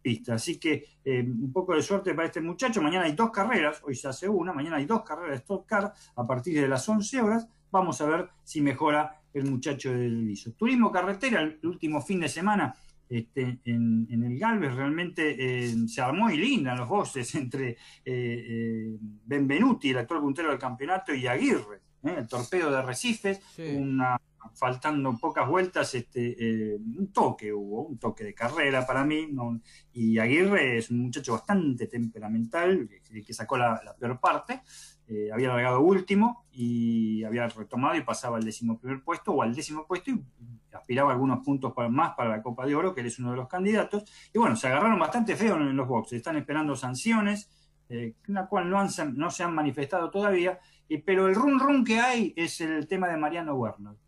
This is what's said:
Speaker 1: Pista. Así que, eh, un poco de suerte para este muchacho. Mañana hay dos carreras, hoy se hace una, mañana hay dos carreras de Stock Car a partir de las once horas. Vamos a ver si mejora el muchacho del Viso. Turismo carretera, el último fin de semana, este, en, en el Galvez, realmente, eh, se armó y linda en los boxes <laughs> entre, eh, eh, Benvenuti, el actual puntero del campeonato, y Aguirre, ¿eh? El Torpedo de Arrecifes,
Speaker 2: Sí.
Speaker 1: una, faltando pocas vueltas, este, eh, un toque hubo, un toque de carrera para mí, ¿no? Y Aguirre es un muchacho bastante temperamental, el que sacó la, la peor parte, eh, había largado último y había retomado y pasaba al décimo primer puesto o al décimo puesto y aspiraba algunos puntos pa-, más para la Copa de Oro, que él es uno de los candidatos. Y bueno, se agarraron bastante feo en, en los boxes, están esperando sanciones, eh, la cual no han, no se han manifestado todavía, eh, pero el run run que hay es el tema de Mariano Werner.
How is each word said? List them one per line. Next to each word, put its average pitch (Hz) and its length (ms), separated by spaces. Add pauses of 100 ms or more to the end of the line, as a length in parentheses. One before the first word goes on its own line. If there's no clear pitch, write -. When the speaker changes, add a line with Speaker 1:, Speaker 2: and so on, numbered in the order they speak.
Speaker 1:
Pista. 120 340
Así 147 240
que, 156 260 (200)
eh, 127 180
un 131 300
poco 185 240
de 147 60
suerte 196 300
para 165 140
este 165 140
muchacho. 175 420
Mañana 175 220
hay 156 80
dos 226 180
carreras, 196 540
hoy 139 100
se - 140
hace 170 200
una, 185 240
mañana 156 260
hay 139 60
dos 220 180
carreras 165 280
de 135 60
Stock 180 280
Car 202 280 (240)
a 120 100
partir 139 340
de 135 60
las 131 220
once 214 320
horas. 226 260 (240)
Vamos 175 300
a 151 60
ver 170 220 (140)
si - 180
mejora 147 600 (120)
el 139 160
muchacho 131 440
del 117 320
Viso. 107 300
Turismo 233 360
carretera, 196 520
el 156 200
último 160 380
fin 190 180
de 156 100
semana, 175 460 (340)
este, 123 560
en, 117 460
en 117 140
el 123 160
Galvez, 196 340
realmente, 156 640
eh, 120 480
se 123 140
armó 170 300
y 156 60
linda 175 360
en 123 60
los 117 100
boxes 180 460
<laughs> - 20
entre, 131 340
eh, 117 60 (280)
eh, 117 960
Benvenuti, 139 880
el 127 80
actual 151 220
puntero 147 280
del 135 100
campeonato, 139 560
y 127 140
Aguirre, 131 480 (260)
¿eh? 165 160
El 117 80
Torpedo 143 460
de 135 60
Arrecifes, 196 600 (140)
Speaker 2:
Sí. 156 220
Speaker 1:
una, 131 440 (340)
faltando 131 640
pocas 143 320
vueltas, 175 460
este, 117 760
eh, 104 40
un 120 360
toque 117 400
hubo, 104 340
un 143 100
toque 110 280
de 101 100
carrera 135 500
para 131 200
mí, 156 260
¿no? 120 300 (320)
Y 113 260
Aguirre 139 600
es 113 120
un 120 80
muchacho 123 360
bastante 135 520
temperamental, 117 1040 (240)
el 107 120
que - 80
sacó 117 240
la, 117 280
la - 100
peor 123 240
parte, 214 440 (440)
eh, 107 260
había 127 160
largado 127 320
último 196 720
y 117 720
había 117 240
retomado 117 500
y 156 60
pasaba 120 340
al 110 80
décimo 113 360
primer 131 220
puesto 170 300
o 135 100
al 117 120
décimo 151 320
puesto - 240
y 214 100 (520)
aspiraba 135 400
algunos 127 320
puntos 131 280
pa-, 120 160
más 147 280
para 120 140
la 107 120
Copa 123 240
de 143 80
Oro, 175 200
que 131 80
él 120 40
es 120 140
uno 123 100
de 123 60
los 123 120
candidatos. 208 560 (300)
Y 214 40
bueno, 233 180
se - 100
agarraron 175 320
bastante 220 380
feo 208 200
en, 147 120
en 135 80
los 135 100
boxes, 120 300
están 156 200
esperando 147 380
sanciones, 202 720 (400)
eh, 117 280 (100)
la 196 200
cual 180 220
no 196 120
han, 196 80 (260)
no 160 160
se 175 140
han 170 100
manifestado 151 560
todavía, 190 480 (300)
eh, 151 160
pero 190 240
el 190 80
run 269 240
run 262 240
que 220 160
hay 240 360
es 165 240
el 156 280
tema 185 200
de 165 80
Mariano 156 380
Werner. 104 400 (140)